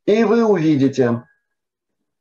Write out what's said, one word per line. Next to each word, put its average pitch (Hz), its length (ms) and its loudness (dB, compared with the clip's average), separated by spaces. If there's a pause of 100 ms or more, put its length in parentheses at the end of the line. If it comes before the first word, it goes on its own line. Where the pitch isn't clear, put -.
И 220 180 2
вы 226 200 0
увидите, 135 840 0 (960)